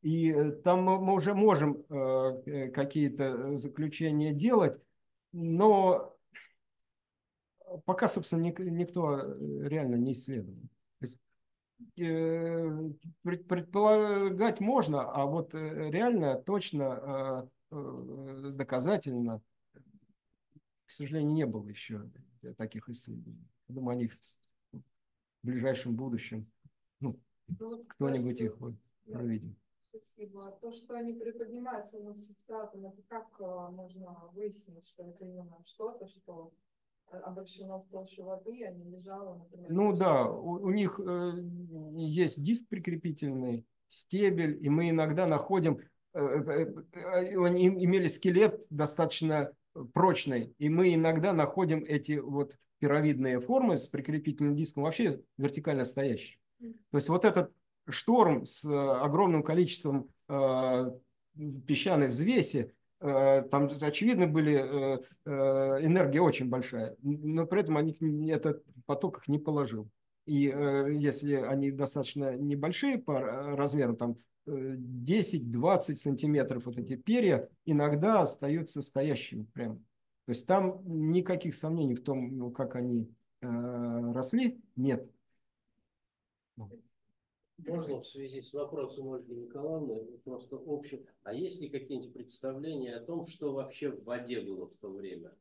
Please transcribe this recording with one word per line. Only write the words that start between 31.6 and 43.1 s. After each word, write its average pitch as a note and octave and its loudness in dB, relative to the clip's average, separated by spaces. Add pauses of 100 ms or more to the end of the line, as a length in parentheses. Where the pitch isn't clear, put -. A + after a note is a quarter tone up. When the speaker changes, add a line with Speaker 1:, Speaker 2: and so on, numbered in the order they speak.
Speaker 2:
над G#3 -16
субстратом, G#3 -14
это G3 -20
как, A3 -12 (120)
э, G3+ -12 (280)
можно F3+ -18
выяснить, G3 -14
что - -20
это F3 -18
именно F3+ -16
что-то, - -12
что, E3 -20 (600)
э, F#3 -16
обращено F#3+ -14
в F#3+ -20
толщу F#3+ -16
воды, F#3+ -12
а F#3 -10
не F3 -16
лежало, F#3 -14
например, - -14
Speaker 1:
Ну G3+ 4
Speaker 2:
в F3 0
Speaker 1:
да, D#3 6
Speaker 2:
толще - -4
Speaker 1:
у, E3+ -6 (160)
у - 0
них, G3 0
э, F3+ -4 (640)
есть D#3 0
диск A#3 0
прикрепительный, D3 -4 (240)